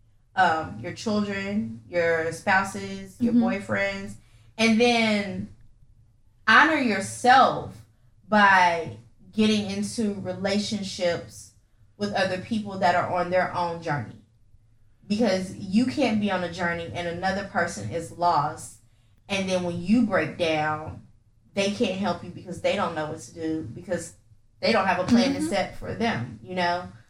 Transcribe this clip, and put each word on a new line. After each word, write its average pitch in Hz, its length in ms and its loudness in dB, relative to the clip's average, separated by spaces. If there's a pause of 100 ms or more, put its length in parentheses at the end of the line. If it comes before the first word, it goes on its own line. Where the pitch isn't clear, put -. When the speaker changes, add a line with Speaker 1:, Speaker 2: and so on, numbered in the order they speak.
(360)
Speaker 1:
um, 175 460 2
your 175 120 -8
children, 208 920 -4
your 165 440 0
spouses, 196 880 -2
your 226 140 2
Speaker 2:
Mm-hmm. 240 100 6
Speaker 1:
boyfriends, 196 680 -2 (440)
and 220 220 4
then 214 680 2 (1000)
honor 269 300 6
yourself 240 960 4 (540)
by 180 680 4 (340)
getting 214 380 2
into 202 460 -4
relationships 190 1400 -4 (460)
with 202 160 -4
other 185 260 0
people 202 400 -6
that 175 160 4
are 175 180 0
on 175 160 0
their 180 260 2
own 170 260 -2
journey. 143 320 -4 (960)
Because 190 480 0
you 202 300 0
can't 240 340 0
be 202 120 0
on 180 120 -2
a 170 80 -6
journey 170 420 -4
and 175 140 -6
another 190 380 -4
person 180 460 -4
is 165 200 -6
lost, 160 680 -2 (520)
and 190 180 -2
then 185 160 0
when 175 180 -4
you 214 240 4
break 165 320 0
down, 156 640 -2 (500)
they 202 180 0
can't 202 260 -2
help 185 260 -2
you 175 60 -14
because - 320 -12
they 180 140 2
don't 185 200 -2
know 156 160 -4
what - 80 -10
to - 140 -18
do 160 280 -4 (120)
because 180 400 -8 (460)
they 202 120 2
don't 202 160 2
have 180 120 2
a 185 60 -2
plan 262 280 6
to - 60 -4
Speaker 2:
Mm-hmm. 311 100 -2
Speaker 1:
set 294 280 -2
for - 160 -8
them, - 500 -4
you 185 120 -12
know? 180 340 -2 (200)